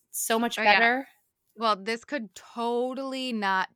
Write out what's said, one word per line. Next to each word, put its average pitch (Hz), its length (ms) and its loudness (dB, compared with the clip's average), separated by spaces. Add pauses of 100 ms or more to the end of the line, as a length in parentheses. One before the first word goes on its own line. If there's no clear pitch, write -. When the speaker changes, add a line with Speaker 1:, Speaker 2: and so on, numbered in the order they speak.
(120)
Speaker 1:
so - 260 -2
much 233 220 -2
Speaker 2:
Oh, - 40 -2
yeah. 214 120 4
Speaker 1:
better? 240 320 4 (500)
Speaker 2:
Well, 214 200 2
this 226 280 -6
could 226 300 -8
totally 254 1000 -4
not 190 420 0